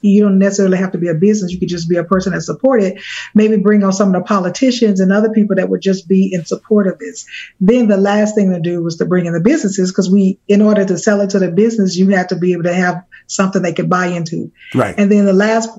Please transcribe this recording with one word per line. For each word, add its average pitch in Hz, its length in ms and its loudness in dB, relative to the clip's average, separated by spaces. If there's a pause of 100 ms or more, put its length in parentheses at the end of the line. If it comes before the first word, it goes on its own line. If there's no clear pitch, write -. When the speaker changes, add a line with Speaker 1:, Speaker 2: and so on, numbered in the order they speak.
Speaker 1:
you 202 200 4
don't 196 160 2
necessarily 196 380 2
have 185 160 -2
to 180 60 -6
be 170 100 -4
a 165 60 -2
business. 190 360 0
You 180 80 -8
could 175 120 -4
just 165 180 -6
be 175 80 0
a 170 80 -2
person 185 280 -2
that 170 100 -6
support 247 380 -2
it. 190 200 -4 (340)
Maybe 214 220 4
bring 202 260 2
on 190 100 2
some 196 220 0
of - 0 -
the 180 60 0
politicians 208 800 0
and 190 100 2
other 214 200 2
people 208 260 0
that 185 120 0
would 185 120 -2
just 190 260 -2
be 190 260 2
in 175 120 -6
support - 420 0
of 175 140 -4
this. - 240 -14 (360)
Then 220 280 4
the 208 80 2
last 208 400 0
thing 190 160 2
to 175 80 -4
do 175 240 -4
was 165 140 -6
to 185 80 -2
bring 175 200 0
in 170 60 -4
the 170 80 -2
businesses, 190 500 0
'cause 185 180 -2
we, 190 380 2
in 202 160 4
order 208 220 2
to 190 120 -2
sell 202 260 0
it 196 80 -2
to 196 100 0
the 185 100 0
business, 202 460 0
you 190 140 2
had 180 180 0
to 190 80 -4
be 180 160 0
able 170 120 -4
to 175 100 -2
have 180 280 -2 (240)
something 190 360 -2
they 170 100 -4
could 170 160 -4
buy 180 180 0
into. 170 440 -6 (240)
Speaker 2:
Right. 123 240 -2
Speaker 1:
And 202 120 2
then 208 140 4
the 196 80 2
last 220 460 0